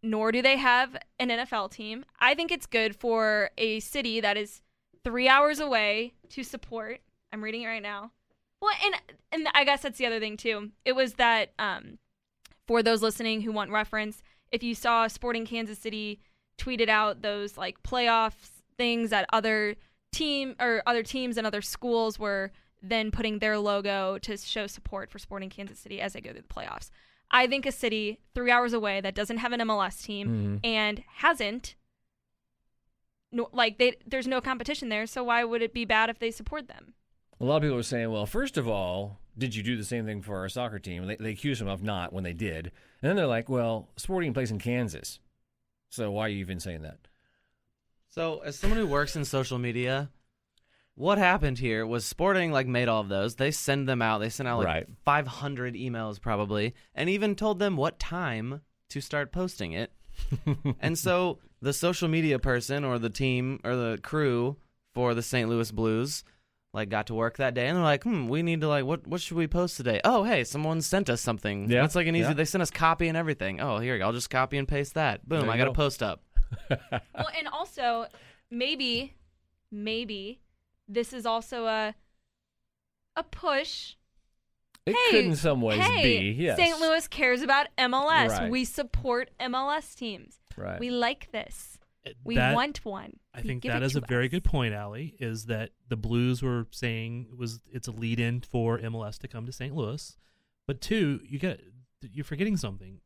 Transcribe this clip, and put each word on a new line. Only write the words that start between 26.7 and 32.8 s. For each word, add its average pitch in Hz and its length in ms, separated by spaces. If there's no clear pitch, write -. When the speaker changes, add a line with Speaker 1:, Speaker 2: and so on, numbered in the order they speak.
Speaker 1:
I 254 160
think 269 180
a 269 80
city 220 460
three 247 160
hours 240 240
away 202 260
that 190 140
doesn't 208 240
have 240 140
an 240 80
M 226 100
L 208 120
S 180 200
team 208 260
Speaker 2:
Mm-hmm. 104 360
Speaker 1:
and 214 380
hasn't, 254 580